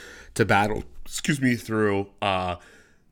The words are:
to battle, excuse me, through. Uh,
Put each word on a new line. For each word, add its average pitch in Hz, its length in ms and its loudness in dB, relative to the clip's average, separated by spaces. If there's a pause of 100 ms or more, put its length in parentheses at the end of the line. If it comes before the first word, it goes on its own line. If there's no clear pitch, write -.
(360)
to - 100 4
battle, 104 380 2 (200)
excuse - 360 -4
me, 127 160 4
through. 104 520 0 (140)
Uh, 92 340 0 (560)